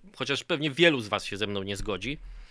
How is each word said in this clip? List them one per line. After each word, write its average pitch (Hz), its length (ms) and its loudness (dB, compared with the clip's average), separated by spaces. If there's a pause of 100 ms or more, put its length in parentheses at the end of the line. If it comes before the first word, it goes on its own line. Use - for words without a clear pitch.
(160)
chociaż 135 280 -2
pewnie 151 260 0
wielu 151 300 6
z 107 80 -6
was 101 160 0
się - 120 -8
ze 101 100 0
mną 101 160 -2
nie 98 140 -4
zgodzi, 104 420 -4 (320)